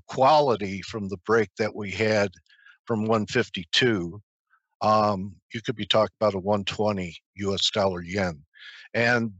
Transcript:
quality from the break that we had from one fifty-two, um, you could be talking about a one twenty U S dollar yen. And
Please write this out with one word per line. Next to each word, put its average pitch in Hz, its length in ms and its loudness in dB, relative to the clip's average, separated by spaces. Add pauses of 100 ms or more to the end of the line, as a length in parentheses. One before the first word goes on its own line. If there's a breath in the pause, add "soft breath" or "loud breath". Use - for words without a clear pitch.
quality 127 760 2
from 104 260 -8
the 95 80 -6 (100)
break 110 320 2
that 107 160 -2
we 101 160 -8
had 101 400 2 (560 soft breath)
from 110 180 -2
one 110 220 2
fifty-two, 104 960 -2 (640)
um, 104 500 2 (180)
you 117 100 -8
could 120 140 -4
be 104 100 -8
talking 107 340 2
about 104 140 2
a 98 40 -4
one 101 260 0
twenty 98 460 -2 (260)
U 98 180 -2
S - 160 -2
dollar 95 320 0
yen. 90 340 -2 (560 loud breath)
And 117 460 0